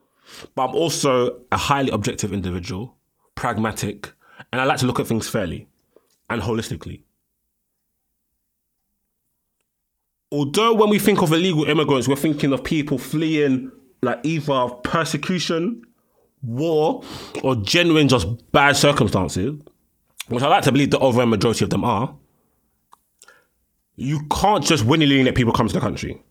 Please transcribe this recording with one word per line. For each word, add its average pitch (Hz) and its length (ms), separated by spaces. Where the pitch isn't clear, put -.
but 131 140
I'm - 60
also 139 640
a - 60
highly 139 320
objective 104 420
individual, 92 640
pragmatic, 107 760
and 127 80
I 131 40
like 139 120
to 127 80
look 123 140
at 127 80
things 113 200
fairly 87 400
and 113 120
holistically. 107 600
Although 147 440
when 214 140
we 208 100
think 202 220
of 160 120
illegal 165 320
immigrants, 139 420
we're 135 80
thinking 147 380
of 127 100
people 147 360
fleeing, 147 720
like, 123 220
either 143 460
persecution, 170 1000
war, 147 640
or 131 120
genuine 156 520
just 120 200
bad 143 260
circumstances, 110 800
which 120 160
I 147 60
like 180 140
to 147 100
believe 139 180
the 131 80
overwhelming 123 300
majority 110 340
of 95 60
them 98 160
are, 117 280
you 147 320
can't 190 340
just 139 220
willy-nilly 139 400
let 123 120
people 117 180
come 113 160
to - 40
the 185 60
country. - 520